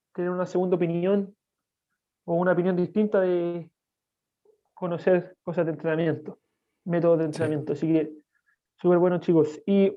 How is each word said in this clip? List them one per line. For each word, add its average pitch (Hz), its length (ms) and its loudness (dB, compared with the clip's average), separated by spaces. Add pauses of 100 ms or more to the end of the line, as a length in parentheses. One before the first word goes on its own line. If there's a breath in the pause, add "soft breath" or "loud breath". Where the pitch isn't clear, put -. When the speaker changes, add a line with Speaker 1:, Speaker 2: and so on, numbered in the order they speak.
(120)
Speaker 1:
tener 180 180 -6
una 180 160 -4
segunda 180 280 -2
opinión 180 600 -2 (880)
o 170 100 -4
una 180 180 2
opinión 180 220 0
distinta 208 460 0
de 175 500 -2 (1040)
conocer 175 680 0
cosas 170 240 -2
de 165 60 -2
entrenamiento, 160 680 -4 (440)
métodos 170 340 2
de 160 60 0
Speaker 2:
Sí. - 20 0
Speaker 1:
entrenamiento. 151 480 -4
Así 160 180 -2
que 156 180 0 (680)
súper 175 180 4
bueno, 180 220 2
chicos. 160 440 2
Y 196 320 2